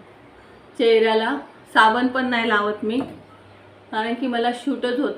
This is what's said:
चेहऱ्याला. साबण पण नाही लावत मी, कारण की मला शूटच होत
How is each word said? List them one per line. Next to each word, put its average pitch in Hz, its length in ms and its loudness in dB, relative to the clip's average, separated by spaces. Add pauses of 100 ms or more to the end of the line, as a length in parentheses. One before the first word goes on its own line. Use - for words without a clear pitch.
(800)
चेहऱ्याला. 226 600 2 (360)
साबण 233 320 4
पण 254 180 -2
नाही 233 240 -2
लावत 208 360 -2
मी, 226 160 -2 (920)
कारण 226 220 -4
की 262 120 -4
मला 240 280 0
शूटच 247 440 -4
होत 254 200 -2